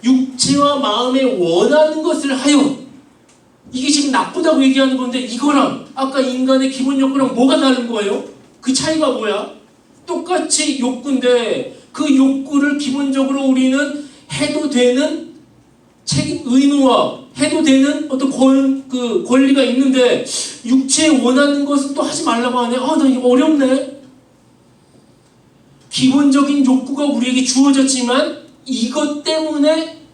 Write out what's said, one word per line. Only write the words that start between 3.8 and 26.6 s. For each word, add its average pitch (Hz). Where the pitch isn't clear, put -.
지금 285
나쁘다고 311
얘기하는 262
건데 247
이거랑 262
아까 269
인간의 262
기본 269
욕구랑 269
뭐가 262
다른 247
거예요? 208
그 262
차이가 311
뭐야? 214
똑같이 311
욕구인데 240
그 294
욕구를 277
기본적으로 269
우리는 262
해도 294
되는 247
책임, -
의무와 269
해도 302
되는 269
어떤 262
권-, 269
그 240
권리가 269
있는데 254
육체에 269
원하는 285
것은 277
또 302
하지 311
말라고 247
하네. 240
아, 269
나 269
이거 247
어렵네. 269
기본적인 285